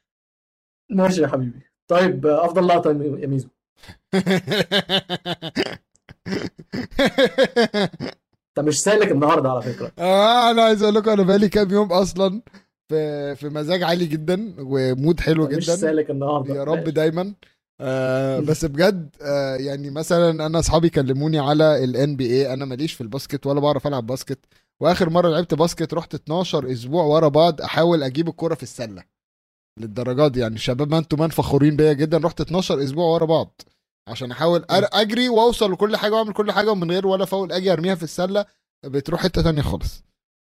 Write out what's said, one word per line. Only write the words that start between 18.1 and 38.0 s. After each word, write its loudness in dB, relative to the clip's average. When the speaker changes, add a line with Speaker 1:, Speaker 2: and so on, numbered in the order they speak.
Speaker 1:
<laughs> -4
Speaker 2:
بس 0
بجد، -2
آه، -2
يعني -6
مثلا 0
أنا -2
أصحابي 2
كلموني 0
على 4
ال -2
إن 0
بي -2
إيه، 0
أنا -6
ماليش -6
في -14
الباسكت -8
ولا 0
بعرف 0
ألعب -4
باسكت، -8
وآخر 2
مرة 4
لعبت 0
باسكت -2
رحت -8
اتناشر -4
أسبوع -2
ورا 4
بعض 4
أحاول 0
أجيب -2
الكرة -4
في -12
السلة. -12
للدرجة 0
دي -2
يعني، -2
شباب، -2
ما 2
انتوا، -2
ما 2
أنا -2
فخورين 2
بيا 4
جدا، 0
رحت -4
اتناشر -2
أسبوع -4
ورا 2
بعض -2
عشان -10
أحاول 0
أر-، 2
Speaker 1:
مم. 0
Speaker 2:
أجري 0
وأوصل 2
لكل 0
حاجة -2
وأعمل 0
كل -2
حاجة، 2
ومن -2
غير 0
ولا 0
فاول -4
أجي 0
أرميها 0
في -8